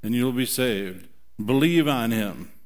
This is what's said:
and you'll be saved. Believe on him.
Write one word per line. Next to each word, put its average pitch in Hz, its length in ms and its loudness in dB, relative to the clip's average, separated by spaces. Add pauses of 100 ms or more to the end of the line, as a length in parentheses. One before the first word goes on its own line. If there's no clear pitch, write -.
and 110 120 -2
you'll 123 180 2
be 123 140 0
saved. 98 640 -2 (360)
Believe 147 420 4
on 123 240 2
him. 104 420 -2 (140)